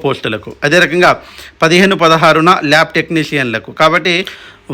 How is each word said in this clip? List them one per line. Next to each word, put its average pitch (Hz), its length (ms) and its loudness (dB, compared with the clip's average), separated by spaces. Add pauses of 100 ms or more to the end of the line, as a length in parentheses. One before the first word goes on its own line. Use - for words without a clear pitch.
పోస్టులకు. 113 440 -6 (160)
అదేరకంగా 170 440 2 (520)
పదిహేను 185 400 2
పదహారున 160 480 4 (220)
ల్యాబ్ 160 260 0
టెక్నీషియన్లకు, 143 720 -6 (100)
కాబట్టి 170 340 0 (580)